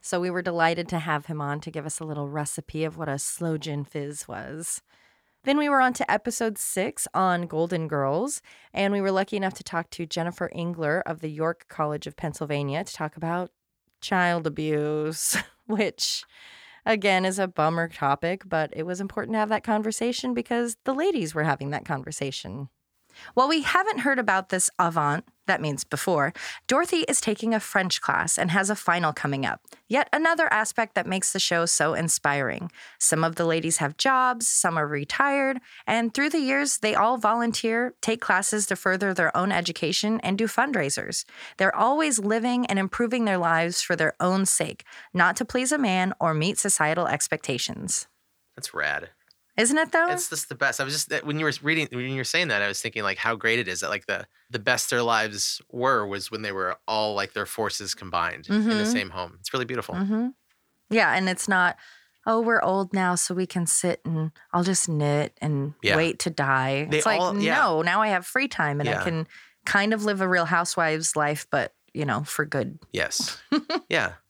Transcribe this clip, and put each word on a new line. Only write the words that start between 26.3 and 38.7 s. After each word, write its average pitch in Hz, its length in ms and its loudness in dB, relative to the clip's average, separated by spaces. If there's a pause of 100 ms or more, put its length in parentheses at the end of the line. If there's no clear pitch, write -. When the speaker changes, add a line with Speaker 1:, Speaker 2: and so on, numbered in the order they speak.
Speaker 1:
Dorothy 339 300 2 (100)
is - 120 2
taking 220 320 0
a 220 60 2
French 185 420 0
class - 380 0
and 175 140 2
has 196 180 2
a 214 60 0
final 170 360 2
coming 139 320 -2
up. 82 160 -4 (280)
Yet 247 240 0
another 320 400 2
aspect - 420 0
that 175 120 0
makes 185 260 -2
the 190 80 -2
show 170 260 2
so 160 280 2
inspiring. 143 760 0 (300)
Some 160 240 2
of 165 100 0
the 170 120 0
ladies 165 320 0
have 151 180 0
jobs, 254 500 2
some 170 320 0
are 143 80 0
retired, 269 720 0 (260)
and 233 300 0
through 294 160 2
the 330 80 0
years, 277 400 0
they 214 160 0
all 226 220 4
volunteer, 233 840 0
take 220 200 -2
classes 202 460 2
to 196 100 0